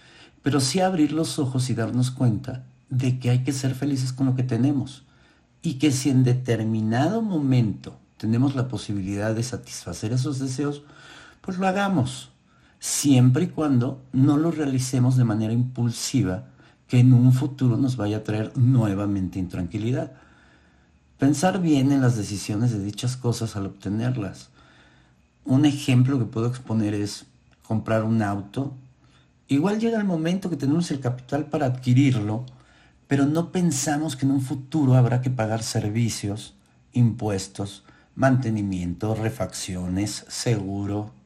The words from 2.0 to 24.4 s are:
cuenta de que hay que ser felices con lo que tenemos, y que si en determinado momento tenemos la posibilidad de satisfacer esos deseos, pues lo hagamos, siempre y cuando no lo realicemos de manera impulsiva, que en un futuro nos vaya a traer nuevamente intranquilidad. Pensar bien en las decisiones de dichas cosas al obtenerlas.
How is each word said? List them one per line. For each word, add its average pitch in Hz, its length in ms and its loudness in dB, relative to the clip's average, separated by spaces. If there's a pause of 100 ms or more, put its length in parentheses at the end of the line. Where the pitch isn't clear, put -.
cuenta - 540 -2 (240)
de 127 300 0
que 120 100 -2
hay 123 140 2
que 147 100 -2
ser 135 220 -2
felices 139 360 -2
con 135 140 -2
lo 127 100 2
que 127 80 0
tenemos, 127 600 0 (560)
y 156 140 -4
que 151 160 2
si 131 180 0
en 127 160 6
determinado 117 960 0
momento 131 760 0 (200)
tenemos 120 380 2
la 127 120 -2
posibilidad 101 680 -4
de 117 100 -2
satisfacer - 680 -8
esos 131 280 -2
deseos, 143 440 -4 (560)
pues 185 180 -8
lo 190 100 0
hagamos, 190 640 -2 (480)
siempre 131 640 4
y - 20 -6
cuando 143 640 -2
no 143 240 4
lo 160 160 2
realicemos 131 640 0
de 127 80 4
manera 110 300 0
impulsiva, 120 880 -2 (460)
que 127 100 4
en 127 140 8
un 123 180 8
futuro 127 460 0
nos 127 180 0
vaya 104 220 -2
a 104 80 -8
traer 107 320 -4
nuevamente 101 840 2
intranquilidad. 104 720 -4 (1040)
Pensar 180 440 2
bien 143 320 4
en 135 80 2
las 117 160 2
decisiones 104 540 -2
de 101 120 -4
dichas 104 320 -4
cosas 113 400 -4
al 98 100 -6
obtenerlas. 104 840 -6 (960)